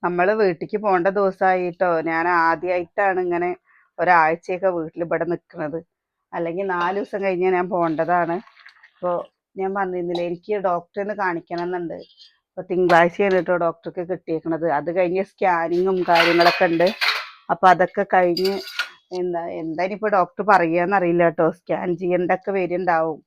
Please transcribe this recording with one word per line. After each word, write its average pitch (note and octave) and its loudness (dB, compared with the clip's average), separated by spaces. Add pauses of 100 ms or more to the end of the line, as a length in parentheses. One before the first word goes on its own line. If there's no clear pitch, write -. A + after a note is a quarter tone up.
നമ്മള് F3 2
വീട്ടിക്ക് G3 0
പോണ്ട F#3+ 2
ദിവസമായിട്ടോ. F#3 0 (140)
ഞാൻ E3 0 (100)
ആദ്യമായിട്ടാണ് F3 0
ഇങ്ങനെ F3 -2 (500)
ഒരാഴ്ചയൊക്കെ E3+ 2
വീട്ടിൽ E3 -6
ഇവിടെ E3 -2
നിൽക്കുന്നത്. E3 -6 (540)
അല്ലെങ്കിൽ E3+ -4
നാല് F3+ -2
ദിവസം G3+ -6
കഴിഞ്ഞാൽ F#3+ 2
ഞാൻ F3+ 0
പോണ്ടതാണ്. E3+ 0 (520)
അപ്പൊ - -6 (440)
ഞാൻ F#3+ -4
പറഞ്ഞിരുന്നില്ലേ, F3+ -4
എനിക്ക് F3 -6
ഡോക്ടറെ F3 -2
ഒന്ന് G3+ -6
കാണിക്കണം F3 -4
എന്നുണ്ട്. F3 -6 (460)
അപ്പൊ - -16
തിങ്കളാഴ്ചയാണ് F3 4
കേട്ടോ F3+ 0
ഡോക്ടർക്ക് E3+ -4
കിട്ടിയേക്കണത്. E3 -4
അത് E3 -2
കഴിഞ്ഞ് F3+ 0
സ്കാനിങ്ങും F3+ 0
കാര്യങ്ങളൊക്കെ E3+ 4
ഉണ്ട്. E3 2 (640)
അപ്പൊ - 0
അതൊക്കെ F3+ 4
കഴിഞ്ഞ് F#3 2 (600)
എന്താ, F3+ -4 (140)
എന്താ E3 -6
ഇനിയിപ്പോ G3+ -2
ഡോക്ടർ F#3+ 0
പറയാന്നറിയില്ല F3 2
കേട്ടോ. E3+ 2
സ്കാൻ - -6
ചെയ്യണ്ടൊക്കെ F3+ -2
വരുന്നുണ്ടാവും. F3 -2